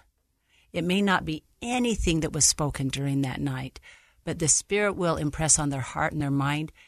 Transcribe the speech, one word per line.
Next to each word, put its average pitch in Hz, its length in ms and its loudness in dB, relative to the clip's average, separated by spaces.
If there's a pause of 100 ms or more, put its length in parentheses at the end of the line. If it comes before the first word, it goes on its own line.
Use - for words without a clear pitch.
(720)
It 170 140 -2
may 185 160 2
not 196 240 2
be 156 180 -6 (180)
anything 233 600 2
that 156 100 -2
was - 140 2
spoken 139 420 0
during 139 340 0
that 131 200 -2
night, 131 400 -6 (420)
but 165 160 -6
the 165 80 0
Spirit 202 460 2
will 170 240 0
impress 151 420 0
on 143 120 0
their 135 100 -4
heart 156 320 -2
and 156 80 -2
their 139 100 0
mind 143 400 0 (160)